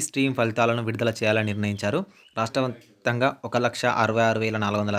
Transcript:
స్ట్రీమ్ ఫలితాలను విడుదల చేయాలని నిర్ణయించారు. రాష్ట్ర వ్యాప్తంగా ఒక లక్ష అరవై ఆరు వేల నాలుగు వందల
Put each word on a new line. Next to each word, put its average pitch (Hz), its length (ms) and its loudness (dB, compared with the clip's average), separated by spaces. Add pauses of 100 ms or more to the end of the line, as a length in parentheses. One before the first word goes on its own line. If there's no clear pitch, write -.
స్ట్రీమ్ 135 320 -2
ఫలితాలను 117 520 0
విడుదల 113 300 0
చేయాలని 110 320 2
నిర్ణయించారు. 104 480 -2 (380)
రాష్ట్ర 113 260 -2
వ్యాప్తంగా 123 680 -2 (180)
ఒక - 80 -2 (100)
లక్ష - 180 -2 (200)
అరవై 113 260 2
ఆరు 110 140 0
వేల 110 200 -2
నాలుగు 104 200 0
వందల 104 140 0